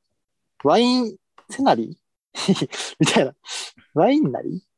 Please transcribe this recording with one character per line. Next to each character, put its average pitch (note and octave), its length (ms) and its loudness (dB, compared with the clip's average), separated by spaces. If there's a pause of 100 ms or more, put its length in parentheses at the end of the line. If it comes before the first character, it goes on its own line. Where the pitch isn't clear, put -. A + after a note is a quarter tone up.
(640)
ワ D#3 140 4
イ B3 240 2
ン G#3 140 -6 (340)
セ - 120 -8
ナ A#3+ 120 4
リ A#2 240 -6 (360)
ー？ - 340 -2 (280)
<laughs> - 20 -
み D#3 80 2
た - 140 4
い D3+ 60 4
な。 C3 80 -8 (580)
ワ F3 180 4
イ C#4+ 80 4
ン F#3+ 140 0
な A#2 80 -6
り？ E3 240 -10 (140)